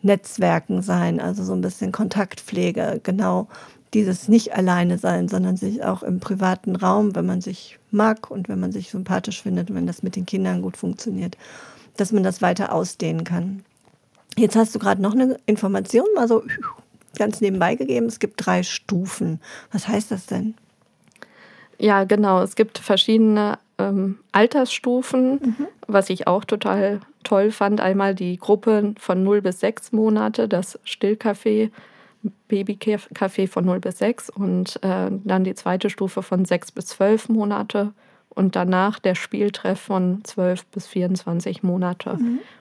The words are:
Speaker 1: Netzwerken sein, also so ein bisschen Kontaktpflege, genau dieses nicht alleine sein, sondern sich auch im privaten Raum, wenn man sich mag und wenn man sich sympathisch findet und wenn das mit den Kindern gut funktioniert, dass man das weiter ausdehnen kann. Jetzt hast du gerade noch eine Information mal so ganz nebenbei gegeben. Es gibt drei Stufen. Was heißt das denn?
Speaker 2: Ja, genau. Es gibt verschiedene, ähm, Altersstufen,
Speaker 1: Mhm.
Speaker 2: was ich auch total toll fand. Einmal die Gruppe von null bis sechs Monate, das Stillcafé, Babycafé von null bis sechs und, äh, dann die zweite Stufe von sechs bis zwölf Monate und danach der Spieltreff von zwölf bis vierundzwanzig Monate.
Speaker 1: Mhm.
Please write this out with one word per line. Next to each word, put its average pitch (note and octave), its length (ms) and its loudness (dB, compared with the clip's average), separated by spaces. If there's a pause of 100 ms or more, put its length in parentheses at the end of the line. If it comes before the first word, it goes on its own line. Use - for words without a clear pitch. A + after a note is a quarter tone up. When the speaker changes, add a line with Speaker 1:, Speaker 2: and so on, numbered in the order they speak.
Speaker 1:
Netzwerken F#3 800 2
sein, F3 360 2
also F#3+ 240 -4
so F#3 100 -4
ein F#3 80 0
bisschen F#3 300 -4
Kontaktpflege, F#3 1080 -2
genau F#3 460 0 (460)
dieses F#3+ 340 0
nicht A3 260 6
alleine F3+ 440 2
sein, F3+ 320 0
sondern F#3 280 0
sich G3 260 -4
auch F#3 200 -2
im F#3 160 -2
privaten F#3 560 -2
Raum, F#3+ 400 2
wenn F3 100 -2
man F#3 160 -2
sich - 380 -12 (100)
mag A3 400 2
und G3 200 -8
wenn F#3+ 100 -4
man F#3 120 -2
sich G3 200 -8
sympathisch F#3 500 -4
findet F3+ 280 -4
und G3 80 -6
wenn F3 100 -2
das F3 160 -6
mit F#3+ 120 -6
den F#3 100 -6
Kindern F#3 360 -2
gut F#3 160 -6
funktioniert, F#3 600 -6 (580)
dass G3 160 -2
man G#3 100 4
das F#3 200 0
weiter F3+ 320 0
ausdehnen E3 500 -2
kann. F3 400 -4 (760)
Jetzt G#3+ 180 4
hast A3 200 4
du G#3 40 -2
gerade G3 220 2
noch G3+ 140 2
eine C4 220 2 (100)
Information G#3 580 2 (100)
mal B3 120 2
so A3+ 160 4 (760)
ganz G#3+ 240 0
nebenbei F#3+ 340 2
gegeben. B3 320 0
Es A3+ 120 -8
gibt - 260 -4
drei F3+ 160 2
Stufen. F3+ 800 -4 (320)
Was F#3 160 -4
heißt G#3 240 -2
das F#3+ 160 -8
denn? G3+ 260 -4 (1300)
Speaker 2:
Ja, G3+ 240 4
genau. F#3+ 380 4
Es G3 140 -2
gibt A3 220 0
verschiedene, G#3+ 800 4 (200)
ähm, G3 400 0 (140)
Altersstufen, B3+ 1000 2
Speaker 1:
Mhm. C#4 340 -2 (200)
Speaker 2:
was G3 220 -6
ich F#3 180 -4
auch F#3 160 0
total G3+ 560 -2 (240)
toll G3+ 280 2
fand. G#3 300 0
Einmal G3 340 0
die F3+ 220 -4
Gruppe G#3 640 2
von F#3 240 0
null G3+ 180 4
bis F#3 180 -2
sechs - 320 -4
Monate, A3 560 2
das F#3+ 380 -2
Stillcafé, G#3+ 840 0 (800)
Babycafé G3 1000 -2
von F#3 180 0
null F#3 140 2
bis F#3 200 -6
sechs A3 300 -2
und, F#3 540 -2
äh, F#3 280 0 (120)
dann F#3+ 200 2
die F#3 120 -2
zweite F#3 340 -2
Stufe F#3+ 340 -4
von F#3 220 2
sechs - 260 -2
bis - 160 -10
zwölf G#3+ 420 2
Monate G#3 640 0 (360)
und F#3+ 260 0
danach F#3 440 2
der F#3 160 0
Spieltreff G3+ 640 -2
von F#3 440 0
zwölf F3+ 440 -2
bis - 200 -12
vierundzwanzig F3+ 760 -2
Monate. F3+ 520 -2
Speaker 1:
Mhm. A#3+ 240 0 (220)